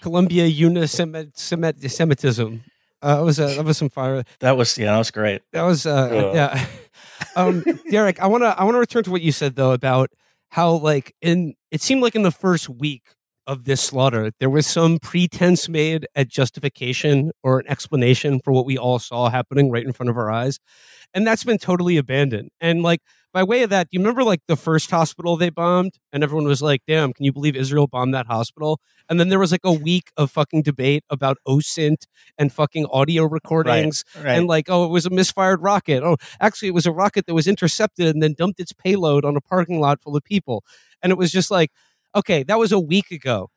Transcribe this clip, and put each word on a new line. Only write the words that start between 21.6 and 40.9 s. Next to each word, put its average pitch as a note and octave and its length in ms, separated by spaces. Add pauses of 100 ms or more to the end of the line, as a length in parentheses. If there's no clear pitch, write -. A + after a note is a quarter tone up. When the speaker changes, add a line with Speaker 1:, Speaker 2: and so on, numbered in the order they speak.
Speaker 1:
abandoned. C3+ 500 (120)
And, E3+ 220
like, E3+ 200 (320)
by F#3 80
way A#3 200
of G#3+ 80
that, F#3 200
do F#3 60
you F3+ 40
remember, A#3+ 240
like, G3 220
the E3 100
first D#3+ 340
hospital E3 460
they F3 140
bombed? F3+ 480 (140)
And C#3+ 100
everyone D3 240
was C#3+ 160
like, D3 240
"Damn, D#3 260
can C#3+ 120
you C#3 80
believe C#3 240
Israel C#3 300
bombed B2+ 280
that B2+ 120
hospital?" A#2+ 540 (280)
And E3+ 120
then F3 80
there F#3+ 100
was, F3+ 140
like, F3+ 120
a F#3 80
week E3 440
of D3 140
fucking D#3 320
debate C#3+ 480
about C3+ 260 (100)
osint D3+ 600 (320)
and D3 120
fucking D3+ 360
audio D#3 380
recordings. D#3 800 (100)
Speaker 2:
Right, D#3 100
right. C#3+ 140
Speaker 1:
And, F3 80
like, D#3+ 240
"Oh, F3+ 140
it E3 60
was E3+ 140
a F#3 60
misfired F#3 520
rocket. F3 400
Oh, E3 140 (240)
actually, G#3 280
it F3+ 60
was E3+ 120
a E3+ 60
rocket F#3+ 340
that E3+ 80
was D#3+ 120
intercepted F3 600
and D#3 160
then D#3 100
dumped F#3 280
its F3 120
payload D#3+ 540
on C#3+ 100
a C#3+ 60
parking F3 380
lot C#3+ 200
full D3 160
of D3 80
people." C3 400 (380)